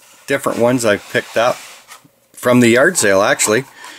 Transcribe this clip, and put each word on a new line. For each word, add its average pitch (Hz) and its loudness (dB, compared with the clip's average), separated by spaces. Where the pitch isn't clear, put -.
different - -4
ones 120 0
I 104 0
picked - -8
up 113 0
from 123 0
the 117 4
yard 143 2
sale, 98 2
actually. 120 0